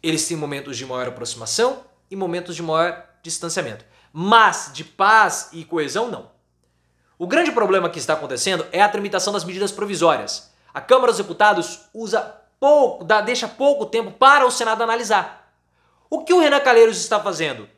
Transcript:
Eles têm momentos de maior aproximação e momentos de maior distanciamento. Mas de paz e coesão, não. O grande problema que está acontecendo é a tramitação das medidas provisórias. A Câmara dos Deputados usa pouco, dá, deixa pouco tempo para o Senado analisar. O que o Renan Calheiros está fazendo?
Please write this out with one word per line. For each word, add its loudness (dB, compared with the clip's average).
Eles -2
têm -6
momentos -8
de -12
maior -6
aproximação -4
e -14
momentos -6
de -10
maior -2
distanciamento. -8
Mas 2
de -16
paz 2
e -14
coesão, -4
não. -14
O -6
grande 2
problema 0
que -12
está -2
acontecendo -4
é -2
a 6
tramitação -4
das -4
medidas -6
provisórias. -2
A -10
Câmara 4
dos -2
Deputados 0
usa -4
pouco, 4
dá, 2
deixa -4
pouco 0
tempo -6
para 6
o 4
Senado -2
analisar. -2
O -6
que 0
o 6
Renan 4
Calheiros 6
está -2
fazendo? -6